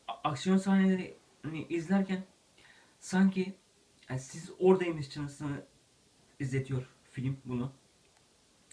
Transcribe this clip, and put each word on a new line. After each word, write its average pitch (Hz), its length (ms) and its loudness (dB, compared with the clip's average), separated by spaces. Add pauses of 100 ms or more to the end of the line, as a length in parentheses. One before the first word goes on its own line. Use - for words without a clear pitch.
a-, - 220 -4
aksiyon 185 280 2
sahnelerini 185 1120 0
izlerken 190 540 0 (760)
sanki, 190 560 2 (540)
yani 131 100 -4
siz - 400 -14
oradaymışçasına 151 1040 0 (760)
izletiyor 131 500 -4 (220)
film 135 340 -4
bunu. 123 280 -4 (1000)